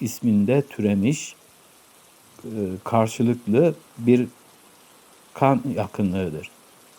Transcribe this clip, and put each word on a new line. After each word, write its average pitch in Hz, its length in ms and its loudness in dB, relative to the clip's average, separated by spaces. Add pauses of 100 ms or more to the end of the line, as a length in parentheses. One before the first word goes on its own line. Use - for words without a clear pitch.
isminde 117 600 0
türemiş, 104 720 -2 (1080)
e, - 40 -14 (360)
karşılıklı 117 920 0 (240)
bir 123 280 4 (1080)
kan 135 260 2 (160)
yakınlığıdır. 95 760 -4 (480)